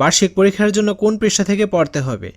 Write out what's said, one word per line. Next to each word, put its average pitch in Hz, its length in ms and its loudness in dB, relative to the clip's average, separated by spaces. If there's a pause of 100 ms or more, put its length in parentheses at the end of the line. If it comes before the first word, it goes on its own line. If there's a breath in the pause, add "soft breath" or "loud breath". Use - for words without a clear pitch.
বার্ষিক 165 360 2
পরীক্ষার 202 340 2
জন্য 208 180 0 (120)
কোন 214 200 2
পৃষ্ঠা 208 280 0
থেকে 202 240 0
পড়তে 160 340 0
হবে 101 300 -8